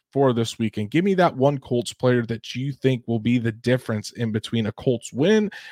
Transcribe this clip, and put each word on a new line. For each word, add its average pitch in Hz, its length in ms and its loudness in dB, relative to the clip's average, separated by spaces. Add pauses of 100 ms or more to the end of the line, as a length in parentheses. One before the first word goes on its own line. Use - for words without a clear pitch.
(120)
for 135 220 4
this 113 240 -2
weekend? 107 340 -4
Give 170 140 2
me 196 100 4
that 175 200 4
one 139 220 4
Colts 123 360 -4
player 123 320 2
that 113 300 -8
you 135 160 -4
think 131 360 0
will 117 120 0
be 120 180 2
the 113 140 -2
difference 117 600 -2
in 117 200 -4
between 110 360 -2
a 101 40 -4
Colts - 420 -4
win 202 380 2 (200)